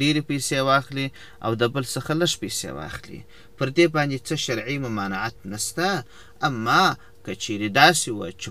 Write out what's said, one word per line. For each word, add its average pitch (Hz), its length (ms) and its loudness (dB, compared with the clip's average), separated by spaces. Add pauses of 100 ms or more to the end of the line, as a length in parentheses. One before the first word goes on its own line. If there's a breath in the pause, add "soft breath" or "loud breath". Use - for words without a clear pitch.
ډېرې 147 300 4
پیسې 139 280 -2 (100)
واخلي 135 400 2 (360 loud breath)
او 113 80 2 (100)
د 120 120 4
بل 135 100 0 (100)
څخه 139 260 -4
لږ 170 120 4 (100)
پیسې 95 260 -6 (120)
واخلي. - 400 -12 (380 loud breath)
پر 135 180 0
دې 170 180 8
باندې 143 320 0
څه 160 80 -2 (120)
شرعي 123 400 -4
ممانعت 101 500 -4 (160)
نشته، 165 520 -2 (440 loud breath)
اما 127 360 2 (400 soft breath)
که 98 100 -6
چیرې 104 340 -4 (120)
داسې 160 280 6 (100)
وه 90 100 -6 (120)
چې - 100 -10